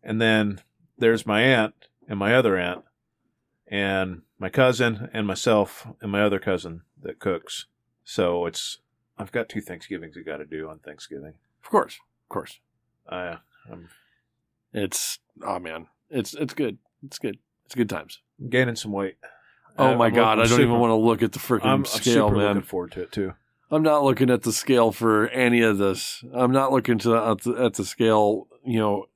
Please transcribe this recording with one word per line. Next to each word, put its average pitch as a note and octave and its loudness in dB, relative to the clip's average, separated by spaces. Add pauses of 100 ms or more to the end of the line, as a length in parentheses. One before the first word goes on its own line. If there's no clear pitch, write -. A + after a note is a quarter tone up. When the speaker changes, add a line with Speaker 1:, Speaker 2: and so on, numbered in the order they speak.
Speaker 1:
And A2 -2
then G#2+ 0 (380)
there's A2+ 2
my G#2+ 2
aunt A#2+ 2 (340)
and G#2 -8
my G#2 2
other A#2+ 4
aunt F2+ -6 (800)
and F#2+ -4 (180)
my F#2+ -8
cousin A#2+ 0
and G#2+ -4
myself G#2 0 (140)
and G#2 -8
my G2+ 0
other G2+ 0
cousin F2 -6 (200)
that - -12
cooks. - -6 (380)
So F2 -2
it's, - -10 (380)
I've G2+ -12
got A#2 -6
two A2 -8
Thanksgivings E2 -14
I F2 -18
gotta D2+ -12
do D#2 -12
on D#2 -18
Thanksgiving. D2 -18 (300)
Speaker 2:
Of - -20
course. - 0 (300)
Of - -20
course. - -10 (500)
Speaker 1:
I, F2 -10 (340)
I'm E2+ -20 (840)
Speaker 2:
It's, - -6 (240)
oh F#2+ -6
man, E2 -12 (220)
it's, B2 -6
it's D3 -8
good. A2+ -6 (260)
It's C#3 -18
good. A2 -8 (280)
It's - -16
good A#2 0
times. E2 -10 (300)
Speaker 1:
gaining B2 0
some G#2+ -10
weight. G2 -4 (640)
Speaker 2:
Oh C3+ 4
Speaker 1:
I, - 2
Speaker 2:
my A#2+ 4
Speaker 1:
I'm A2+ 2
Speaker 2:
God, A2 4
Speaker 1:
looking A2+ 4
Speaker 2:
I - 6
don't A#2+ 6
even A#2+ 4
Speaker 1:
super, A#2+ 2
Speaker 2:
wanna A#2 4
look A2+ 4
at A2 0
the - -10
freaking A#2+ -2
Speaker 1:
I'm, C3+ 4
I'm - -2
Speaker 2:
scale, A2+ 2
Speaker 1:
super G2+ 2
Speaker 2:
man. G#2 2
Speaker 1:
looking G2+ 0
forward F2+ -8
to F#2 -10
it F2 -10
too. F#2+ -4 (380)
Speaker 2:
I'm D#3 2
not D3+ 4
looking C3 4
at B2 2
the A2+ 0
scale A#2 2
for A2 2
any A#2+ 2
of A2 4
this. - -2 (100)
I'm B2 2
not C3+ 2
looking A#2+ 2
to, A2+ 2
at A2 0
the, A#2+ -2
at A#2+ 0
the G2+ -6
scale, G#2+ 2 (160)
you B2 -2
know G2+ -2